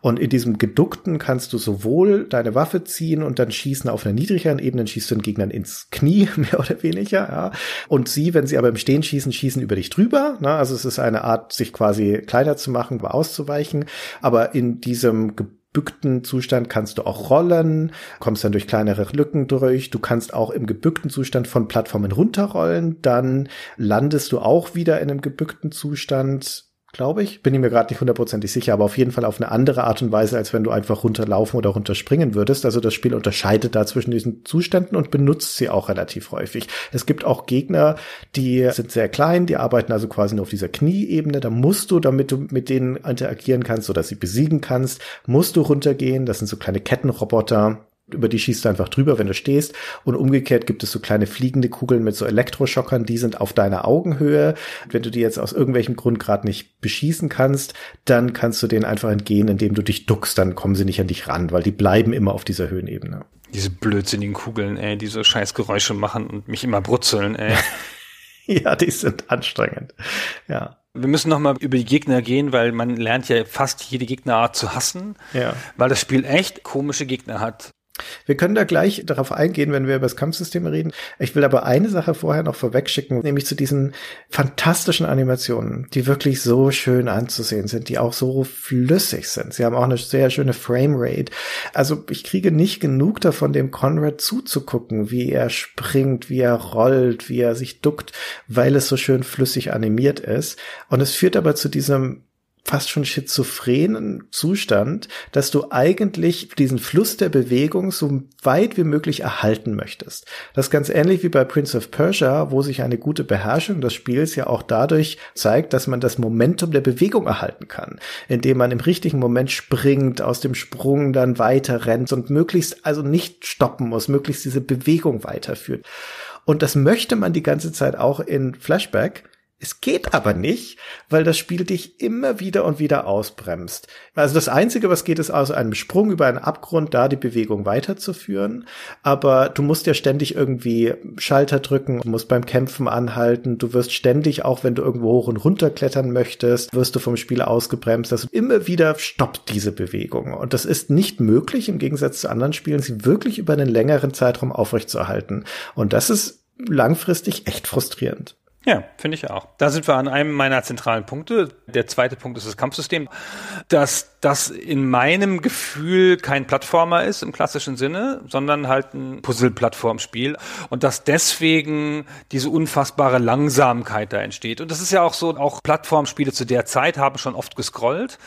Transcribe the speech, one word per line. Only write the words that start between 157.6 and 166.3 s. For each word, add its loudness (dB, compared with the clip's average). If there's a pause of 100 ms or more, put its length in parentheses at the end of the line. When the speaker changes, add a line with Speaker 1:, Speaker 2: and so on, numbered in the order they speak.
Speaker 1:
frustrierend. -6 (320)
Speaker 2:
Ja, 2 (140)
finde -4
ich -8
auch. -8 (100)
Da 4
sind -2
wir 6
an 2
einem 0
meiner 2
zentralen -4
Punkte. -2 (180)
Der -2
zweite -2
Punkt -10
ist -10
das -10
Kampfsystem, -4 (600)
dass 2
das 0
in -2
meinem 4
Gefühl 2
kein -2